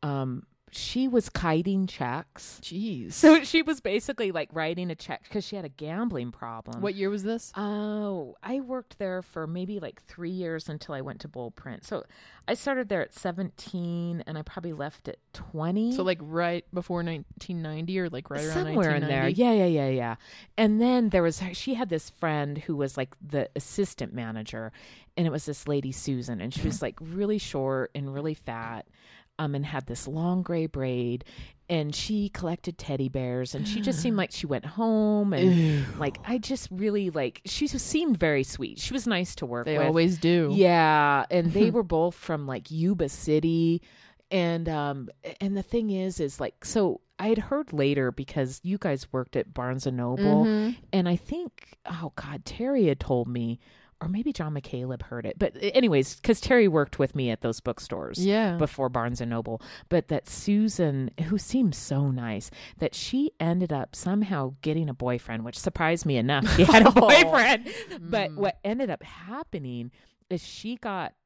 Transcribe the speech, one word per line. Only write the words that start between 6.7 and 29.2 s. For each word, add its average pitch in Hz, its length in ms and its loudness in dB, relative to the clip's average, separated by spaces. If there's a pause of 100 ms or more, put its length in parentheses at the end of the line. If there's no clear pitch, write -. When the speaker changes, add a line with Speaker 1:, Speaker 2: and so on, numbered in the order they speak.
Speaker 2:
What 196 120 -2
year 196 160 -2
was 208 140 -4
this? 226 320 -6
Speaker 1:
Oh, 208 880 -6
I 254 160 -6
worked 254 400 -10
there 185 220 -4
for 160 260 -10
maybe, 185 320 -6
like, - 240 -14
three 175 260 -10
years 170 380 -6
until 156 260 -10
I 139 60 -6
went 139 220 -10
to 151 80 -14
Bold 120 260 -12
Print. - 300 -16
So 190 180 -6 (460)
I - 40 2
started 254 360 -4
there 190 120 0
at - 120 -6
seventeen 170 1120 -6
and 156 100 -8
I 156 40 -8
probably 170 320 -10
left 151 340 -10
at - 100 -12 (140)
twenty. 190 640 -2
Speaker 2:
So, 269 80 -2
like, 185 180 0
right 170 520 -2
before 175 280 -4
nineteen 170 600 -6
ninety 160 360 -6
or, 180 120 -2
like, 139 200 -10
right 143 140 -4
around 160 220 0
Speaker 1:
Somewhere 170 300 2
in 143 120 2
there. 135 160 2
Speaker 2:
nineteen 160 240 4
ninety? 220 120 6
Speaker 1:
Yeah, 190 60 6
yeah, 151 220 2
yeah, - 20 0
yeah. 120 260 -2 (420)
And 214 240 4
then 247 280 4
there 180 140 4
was 165 160 2
her, 185 140 -6
she 262 220 -4
had 240 120 -4
this 165 220 -4
friend 147 480 -4
who 151 180 -6
was, 139 220 -4
like, - 180 -6 (100)
the 143 300 -4
assistant - 580 -6
manager, 113 600 -10 (420)
and 170 100 0
it 165 60 2
was 151 140 -6
this 147 220 -8
lady, 139 260 -2
Susan, 123 480 -6
and 120 120 -8
she - 100 -6
was, - 180 -2
Speaker 2:
<laughs> - 0 -
Speaker 1:
like, - 200 -6
really 196 360 -2
short 135 580 -4
and 139 180 -8
really 147 200 -4
fat, 113 520 -10 (540)